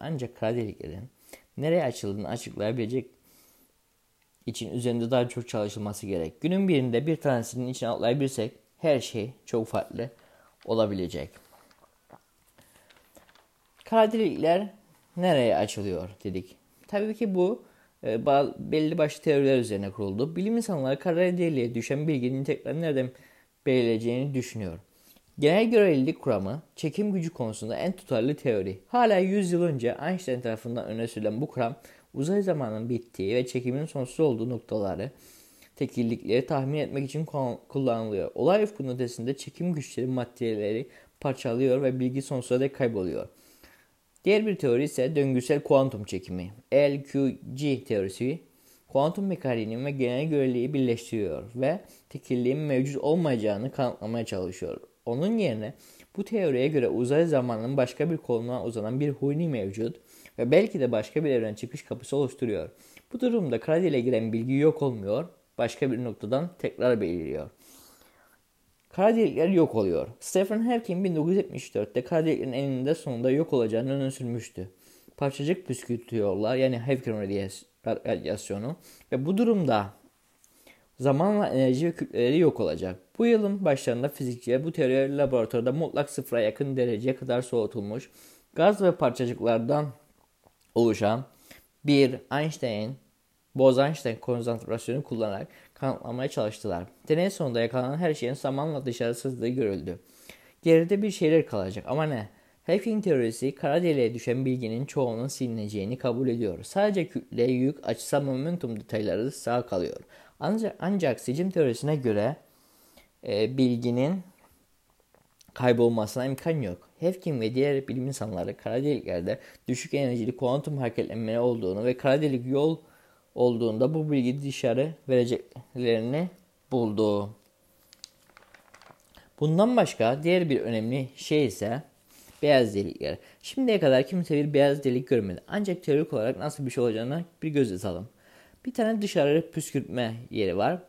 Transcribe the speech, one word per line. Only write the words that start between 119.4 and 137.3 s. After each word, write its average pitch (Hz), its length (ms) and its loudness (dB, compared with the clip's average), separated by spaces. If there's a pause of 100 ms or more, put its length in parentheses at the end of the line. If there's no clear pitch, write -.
düşük 127 260 -4
enerjili 123 420 -2
kuantum 139 420 -2
hareketlenmeleri 113 600 -4
olduğunu 110 440 0
ve 123 120 0
kara 139 260 2
delik 131 240 0
yol 147 320 2 (560)
olduğunda 120 600 2
bu 156 160 -2
bilgi 135 320 2
dışarı 135 520 -2 (140)
vereceklerini 123 1200 0 (440)
buldu. 107 580 2 (2000)
Bundan 185 360 4
başka 143 460 2
diğer 175 280 4
bir 127 100 2
önemli 117 560 -2
şey 151 300 2
ise 113 360 -4 (600)
beyaz 127 320 6
delikler. 85 440 -4 (240)
Şimdiye 240 380 0
kadar 131 260 6
kimse 170 280 -2
bir 147 200 2
beyaz 143 300 4
delik 131 240 0
görmedi. 101 400 0
Ancak 196 340 -4
teorik 147 300 2
olarak 120 260 -2
nasıl 143 280 -6
bir 127 40 -4
şey 123 140 0
olacağına 120 400 -2 (180)